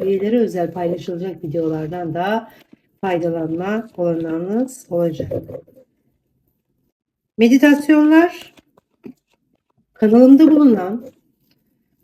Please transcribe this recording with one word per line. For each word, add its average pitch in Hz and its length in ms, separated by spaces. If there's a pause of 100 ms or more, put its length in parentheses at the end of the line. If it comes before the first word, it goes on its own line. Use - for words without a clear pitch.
üyelere 196 340
özel 175 340
paylaşılacak 175 720
videolardan 160 680
da 208 340 (520)
faydalanma 175 960
olanağınız 175 920
olacak. 170 420 (2000)
Meditasyonlar, 302 1160 (1400)
kanalımda 262 580
bulunan 233 560 (960)